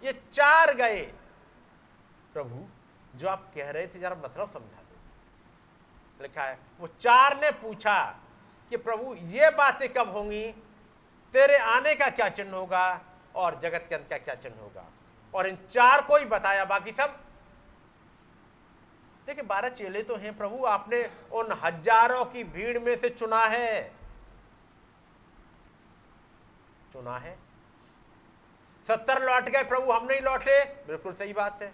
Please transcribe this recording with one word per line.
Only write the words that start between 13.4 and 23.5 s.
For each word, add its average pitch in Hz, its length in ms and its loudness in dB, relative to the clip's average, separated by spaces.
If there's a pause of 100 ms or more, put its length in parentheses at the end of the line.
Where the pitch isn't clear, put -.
जगत 170 300 -6
के 165 60 -4
अंत 147 140 -10
का 151 80 -6
क्या 131 180 -10
चिन्ह 117 240 -18
होगा?" 98 260 -20 (480)
और 190 140 -2
इन 190 80 -6 (160)
चार 254 300 6
को 285 160 4
ही 294 80 4
बताया, 196 400 0
बाकी 196 260 -4
सब। 277 320 -4 (2000)
देखिए, 285 180 -12
बारह 202 260 -4
चेले 202 340 -8
तो 226 120 -6
हैं 208 220 -12
प्रभु, 214 280 -6
आपने 214 460 -2 (200)
उन 226 320 -4
हजारों 226 600 4
की 247 180 -12
भीड़ 208 360 -6
में 240 180 -2
से 240 120 -2
चुना 226 340 0
है, 220 500 -2 (3000)